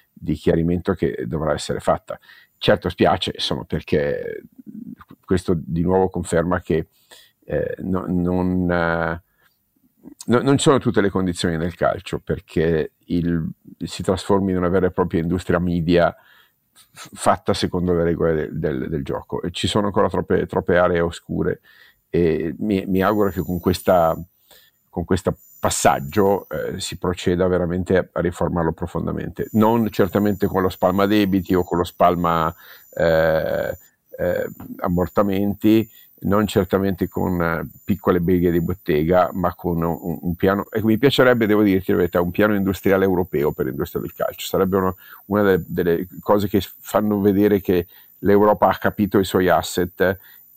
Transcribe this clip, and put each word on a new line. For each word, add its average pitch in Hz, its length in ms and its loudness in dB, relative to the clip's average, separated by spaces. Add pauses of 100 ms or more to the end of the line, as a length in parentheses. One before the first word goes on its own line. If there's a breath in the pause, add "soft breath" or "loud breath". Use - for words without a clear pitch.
(120)
di - 220 -6
chiarimento 85 600 0
che 67 340 -4
dovrà 76 240 -2
essere - 260 -4
fatta. - 400 -2 (420 soft breath)
Certo 95 280 2
spiace, 90 460 0
insomma, - 280 -6
perché 71 800 -4 (800)
questo 92 320 0
di 82 260 -4
nuovo 92 260 2
conferma 87 520 -2
che, 82 280 -2 (560 soft breath)
eh, - 380 -4
no-, 92 260 -4
non, 90 600 0
eh, 85 540 -2 (1040)
no-, 117 160 4
non 139 140 4
ci - 80 -2
sono 139 140 6
tutte 113 220 0
le 98 80 2
condizioni 90 480 -2
nel 85 200 -6
calcio - 420 -2
perché 80 760 -2 (100)
il, 85 440 -2 (300)
si 87 240 -10
trasformi 98 480 0
in 92 60 0
una 90 120 0
vera 92 180 2
e 87 40 0
propria 90 300 -2
industria 87 400 -2
media 85 520 2 (600 soft breath)
f-, - 400 -20
fatta 101 420 0
secondo 90 400 -2
le 85 80 0
regole 85 320 0
del, 76 240 -4
del, 73 300 -4
del 76 160 -4
gioco, - 360 -8
e 90 120 -8
ci - 160 -4
sono 104 180 0
ancora 98 220 2
troppe, 90 380 0
troppe 90 320 0
aree 90 220 2
oscure, 85 600 -4 (500 soft breath)
e 80 480 0
mi, 104 280 -2
mi 95 160 0
auguro 104 280 2
che 92 120 -6
con 90 180 -4
questa, 87 560 2 (720 soft breath)
con 85 160 -8
questo 95 320 -2 (240)
passaggio, 95 880 0
eh, 67 300 -6
si - 200 -10
proceda 90 500 0
veramente 90 640 0
a - 80 -6
riformarlo 85 520 -2
profondamente, 82 800 -8
non 110 380 2
certamente 101 560 0
con 92 160 0
lo 92 60 0
spalma 92 380 2
debiti 98 460 2
o 87 120 2
con 85 140 -2
lo 87 60 0
spalma, 85 720 2 (400 loud breath)
eh, 80 840 0 (400 soft breath)
eh, 87 300 -2 (320)
ammortamenti, 101 1120 0 (320 soft breath)
non 101 260 2
certamente 98 640 0
con, 92 340 -2
eh, 82 240 -2 (180)
piccole 92 360 0
beghe 87 320 2
di 85 80 2
bottega, 85 720 0
ma 87 240 -2
con 85 260 -4
un, 85 380 -4
un 87 160 -4
piano, 98 340 0
e 107 140 -4
mi 110 120 4
piacerebbe, 127 500 4
devo 104 160 4
dirti 95 280 2
la 98 80 2
verità, 90 220 0
un 87 100 -2
piano 104 240 2
industriale 95 500 0
europeo 85 480 0
per 71 140 -4
l'industria 69 340 -6
del - 140 -12
calcio. - 320 -8
Sarebbe 95 300 0
uno, 92 200 0 (300 loud breath)
una 104 160 0
delle, 92 240 4
delle 85 400 -2 (140)
cose 104 280 0
che 98 120 2
fanno 104 600 -2
vedere 101 400 4
che 90 280 0 (300 soft breath)
l'Europa 101 500 4
ha 92 100 0
capito 98 400 0
i 95 60 2
suoi 92 240 0
asset 90 720 0 (380 soft breath)